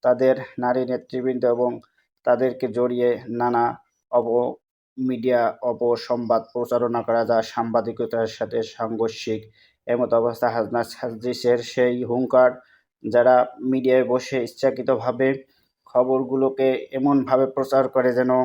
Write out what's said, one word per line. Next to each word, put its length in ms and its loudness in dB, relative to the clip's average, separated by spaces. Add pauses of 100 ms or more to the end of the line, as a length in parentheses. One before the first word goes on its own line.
তাদের 320 4 (240)
নারী 260 0
নেতৃবৃন্দ 600 -4
এবং 260 2 (560)
তাদেরকে 420 0
জড়িয়ে 420 0 (180)
নানা 360 0 (480)
অব-, 460 0 (400)
মিডিয়া 440 0 (200)
অপসংবাদ 840 -2
প্রচারণা 540 -2
করা, 220 0
যা 180 2
সাংবাদিকতার 840 -4
সাথে 340 -6
সাংঘর্ষিক। 800 -6 (460)
এমত 280 -2
অবস্থা 340 0
হাসনাত 380 -2
সার্জিসের 760 -2
সেই 420 0
হুঙ্কার, 460 4 (520)
যারা 320 4 (260)
মিডিয়ায় 440 2
বসে 400 -2
ইচ্ছাকৃতভাবে 840 -2 (580)
খবরগুলোকে 840 0 (240)
এমনভাবে 540 2
প্রচার 420 0
করে 260 2
যেন 160 2 (140)